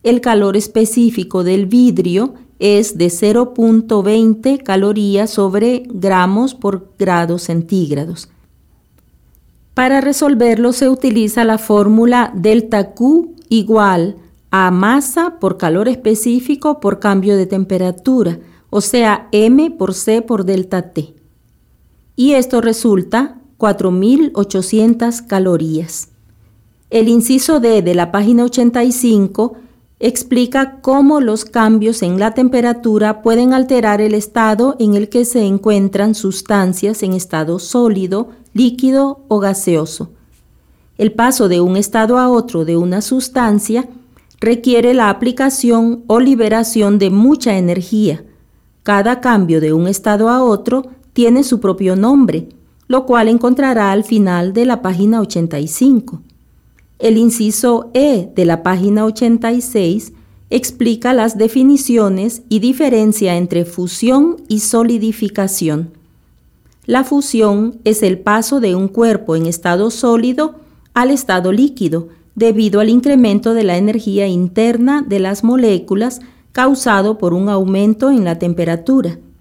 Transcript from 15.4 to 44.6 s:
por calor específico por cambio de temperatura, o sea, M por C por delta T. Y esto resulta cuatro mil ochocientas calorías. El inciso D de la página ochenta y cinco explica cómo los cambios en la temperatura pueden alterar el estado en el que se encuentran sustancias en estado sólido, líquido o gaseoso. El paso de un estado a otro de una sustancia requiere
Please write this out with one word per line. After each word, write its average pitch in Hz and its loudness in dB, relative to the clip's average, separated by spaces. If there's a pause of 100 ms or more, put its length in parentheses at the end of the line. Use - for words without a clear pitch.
por 185 -2
calor 185 0
específico 254 -2
por 196 -2
cambio 196 0
de 190 0
temperatura, 185 -2 (320)
o 202 0
sea, 220 0
M 254 4
por 190 -4
C 226 -2
por 220 -4
delta 185 -4
T. 151 -10 (1040)
Y 277 2
esto 254 2
resulta 226 0 (200)
cuatro 202 -2
mil 233 2
ochocientas 220 0
calorías. 165 -4 (840)
El 226 2
inciso 262 2
D 226 2
de 175 0
la 170 0
página 233 2
ochenta 240 0
y 254 2
cinco 220 0 (420)
explica 254 -2
cómo 277 2
los 220 -2
cambios 220 0
en 185 -2
la 226 0
temperatura 233 0
pueden 240 2
alterar 247 0
el 214 0
estado 220 0
en 208 2
el 208 -2
que 240 0
se 233 0
encuentran 196 0
sustancias 196 -2
en 185 -2
estado 170 -4
sólido, 202 -2 (240)
líquido 262 0
o 214 0
gaseoso. 180 -4 (880)
El 220 0
paso 233 0
de 175 0
un 180 0
estado 220 0
a 254 2
otro 240 -2
de 165 -2
una 180 -2
sustancia 240 -2 (520)
requiere 233 2